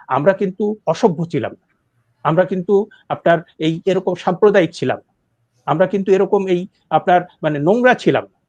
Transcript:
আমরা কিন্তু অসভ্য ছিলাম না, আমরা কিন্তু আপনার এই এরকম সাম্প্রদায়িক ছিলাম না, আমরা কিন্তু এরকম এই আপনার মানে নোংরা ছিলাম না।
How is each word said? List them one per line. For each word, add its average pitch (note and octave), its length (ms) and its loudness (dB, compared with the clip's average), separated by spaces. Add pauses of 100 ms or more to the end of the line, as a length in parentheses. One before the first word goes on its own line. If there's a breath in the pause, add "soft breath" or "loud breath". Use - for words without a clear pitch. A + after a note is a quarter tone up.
আমরা D3 240 2
কিন্তু F#3+ 320 -4 (220)
অসভ্য E3 340 0 (120)
ছিলাম A2+ 200 -4
না, - 140 -20 (580)
আমরা D#3+ 200 2
কিন্তু F#3 300 -2 (340 soft breath)
আপনার E3 300 0 (200)
এই D#3+ 160 -2 (120)
এরকম F#3 280 -2
সাম্প্রদায়িক F#3 640 2
ছিলাম B2 280 -4
না, - 60 -20 (540)
আমরা D#3 200 2
কিন্তু G3 260 -4
এরকম G3 360 2
এই F3+ 120 0 (300)
আপনার F3 300 2 (220 soft breath)
মানে D3+ 160 -2
নোংরা A3+ 360 2
ছিলাম C3 300 0
না। - 140 -20 (100)